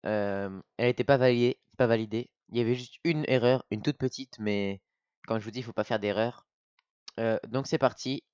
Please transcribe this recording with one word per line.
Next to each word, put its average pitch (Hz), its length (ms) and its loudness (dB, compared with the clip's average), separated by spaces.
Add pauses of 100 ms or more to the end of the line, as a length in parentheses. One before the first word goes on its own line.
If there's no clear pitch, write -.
Euh, 98 560 -2 (160)
elle 120 120 2
était 123 140 0
pas 139 140 4
validée, 123 420 4 (180)
pas 127 100 4
validée. 113 420 0 (200)
Il 113 80 -4
y 120 40 2
avait 117 140 2
juste 123 280 -12
une 151 240 0
erreur, 127 440 4
une 107 100 -4
toute 147 160 -2
petite, - 420 -6
mais 101 420 -2 (460)
comme 113 120 -2
je 104 60 -10
vous 113 60 -8
dis, 120 80 -10
il 123 40 -8
faut 110 100 -10
pas 107 100 -2
faire 110 160 0
d'erreur. 104 460 -2 (760)
Euh, 113 180 0 (100)
donc 131 200 -4
c'est 160 100 -2
parti. 131 460 -2 (100)